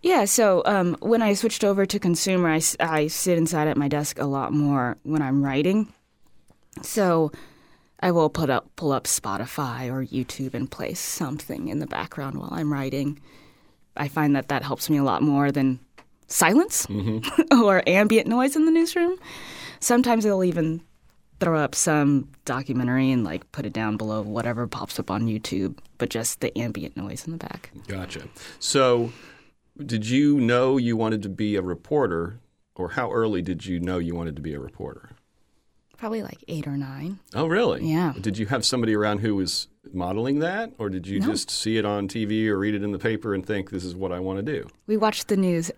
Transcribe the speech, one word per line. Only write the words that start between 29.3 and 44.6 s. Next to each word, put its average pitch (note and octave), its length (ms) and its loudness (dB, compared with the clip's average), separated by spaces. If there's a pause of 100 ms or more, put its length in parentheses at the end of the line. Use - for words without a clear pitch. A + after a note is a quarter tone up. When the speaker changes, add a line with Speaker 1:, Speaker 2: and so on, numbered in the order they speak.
Speaker 2:
did A2 240 -2
you C#3+ 320 4
know B2+ 380 4
you A#2+ 180 2
wanted A2 280 0
to G2+ 60 -6
be G#2 260 -2
a F#2+ 80 0
reporter, F#2 760 -2 (360)
or F2 140 -6
how A#2+ 220 -4
early A2 300 0
did E2 240 -6
you F2+ 140 -4
know F2+ 180 -2
you E2+ 160 -4
wanted E2+ 220 -6
to D2 80 -12
be D#2 100 -6
a C#2+ 60 -8
reporter? - 500 -14 (880)
Speaker 1:
Probably, A3 240 -6
like, - 260 -14
eight D#3 200 -8
or C#3 100 -6
nine. C#3 400 -8 (160)
Speaker 2:
Oh, D#3+ 140 -2
really? E3 360 0
Speaker 1:
Yeah. D#3+ 380 2
Speaker 2:
Did G#2 160 -2
you A2 100 -2
have A#2+ 160 -2
somebody A2+ 320 2
around G#2 240 2
who G#2+ 160 0
was F#2 320 -2 (260)
modeling G#2+ 460 -2
that, G3 380 -2
or G#2+ 120 -4
did F2+ 180 -6
you G2 120 -2
Speaker 1:
No. G#3 80 2
Speaker 2:
just - 220 -2
see A2 280 -2
it G#2 80 0
on G#2 220 -2
T A2 180 -4
V A2 240 0
or G2+ 100 2
read G#2 160 0
it G2 80 -2
in G#2 80 -2
the F#2 80 -4
paper A2 340 -2
and F#2+ 100 -2
think, G2 280 -4
"This F2+ 140 -6
is F2 100 -8
what F#2 160 -4
I F2 80 -6
wanna F#2+ 240 -4
do"? C#3+ 240 -6 (180)